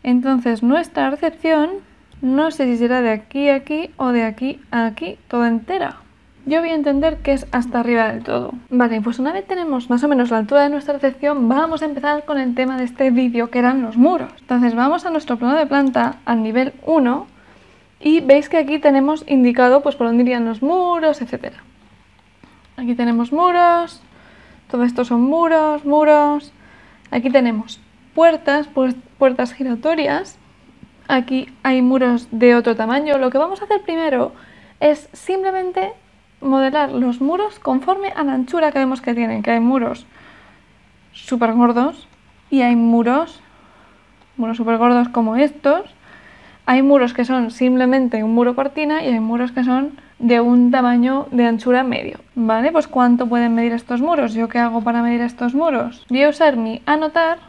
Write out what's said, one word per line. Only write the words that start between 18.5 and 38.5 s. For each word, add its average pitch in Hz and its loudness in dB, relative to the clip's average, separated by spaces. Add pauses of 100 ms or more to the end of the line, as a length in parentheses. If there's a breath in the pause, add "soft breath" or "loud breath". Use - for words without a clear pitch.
aquí 294 0
tenemos 285 2
indicado, 254 4
pues, 285 -2
por 240 -2
dónde 240 2
irían 240 -2
los 226 -4
muros, 330 0
etcétera. - -12 (1160 soft breath)
Aquí 240 -4
tenemos 240 0
muros, 339 2 (680 soft breath)
todo 240 -2
esto 247 0
son 240 0
muros, 311 0
muros. 294 2 (600 soft breath)
Aquí 240 -2
tenemos 240 0 (360)
puertas, 320 2
pues, 262 -2 (220)
puertas 254 0
giratorias. 285 -4 (680)
Aquí 262 -2 (160)
hay 254 2
muros 247 2
de 240 4
otro 233 0
tamaño. 277 0
Lo 254 0
que 269 0
vamos 370 -2
a 403 -10
hacer 403 -2
primero 320 -2 (480 loud breath)
es 294 0
simplemente 381 -4 (480)
modelar 269 0
los 247 -2
muros 370 -2
conforme 370 -2
a - -6
la 277 0
anchura 294 0